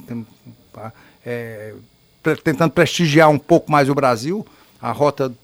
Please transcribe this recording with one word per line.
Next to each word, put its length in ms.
tem-, 180
tá, 200
é, 480
pre-, 140
tentando 340
prestigiar 580
um 80
pouco 340
mais 180
o 40
Brasil, 540
a 100
rota 400